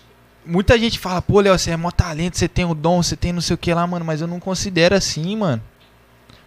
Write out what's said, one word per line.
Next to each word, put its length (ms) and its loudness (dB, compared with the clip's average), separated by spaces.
Muita 340 4
gente 200 -2
fala, 240 -4
"Pô, 180 4
Léo, 180 6
você 120 -4
é 60 -2
mó 140 -4
talento, 460 -2
você 120 0
tem 160 -2
o 100 0
dom, 280 2
você 140 -4
tem 160 -2
não 80 -4
sei 140 -2
o 40 0
que 140 -2
lá", 140 0
mano, 180 -6
mas 160 -4
eu 60 -4
não 140 -8
considero 540 2
assim, 420 -2
mano. 260 -2